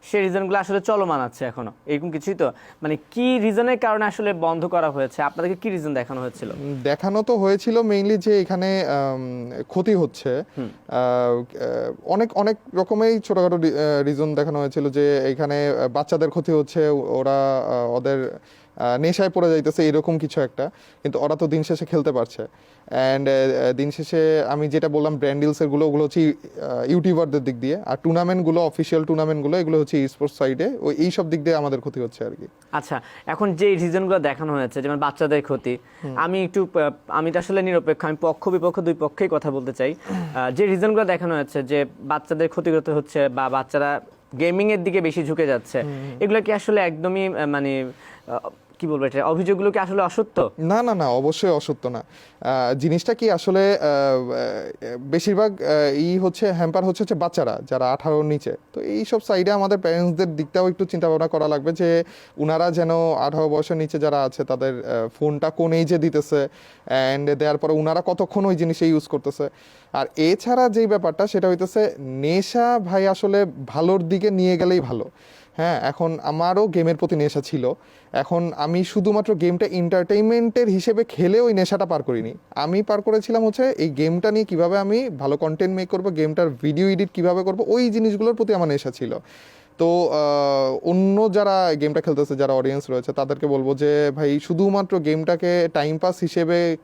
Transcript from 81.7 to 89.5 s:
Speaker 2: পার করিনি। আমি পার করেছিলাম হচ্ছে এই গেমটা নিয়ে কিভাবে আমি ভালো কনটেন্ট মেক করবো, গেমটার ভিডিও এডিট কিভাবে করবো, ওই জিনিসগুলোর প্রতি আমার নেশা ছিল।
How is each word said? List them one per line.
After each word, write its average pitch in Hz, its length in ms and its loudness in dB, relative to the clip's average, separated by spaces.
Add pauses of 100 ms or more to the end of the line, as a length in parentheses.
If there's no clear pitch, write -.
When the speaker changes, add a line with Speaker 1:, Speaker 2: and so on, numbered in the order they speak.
Speaker 2:
পার 165 180 -2
করিনি। 117 300 -2 (220)
আমি 170 260 0
পার 208 200 0
করেছিলাম 220 440 0
হচ্ছে 254 320 2
এই 160 120 0
গেমটা 165 420 0
নিয়ে 220 140 2
কিভাবে 175 320 2
আমি 214 320 0
ভালো 139 280 -2
কনটেন্ট 165 380 0
মেক 185 140 -4
করবো, 190 200 -2
গেমটার 156 400 0
ভিডিও 151 400 0
এডিট 190 240 0
কিভাবে 180 300 0
করবো, 190 240 -2
ওই 240 220 2
জিনিসগুলোর 220 440 2
প্রতি 220 200 0
আমার 175 140 2
নেশা 139 240 -2
ছিল। 117 280 -6 (580)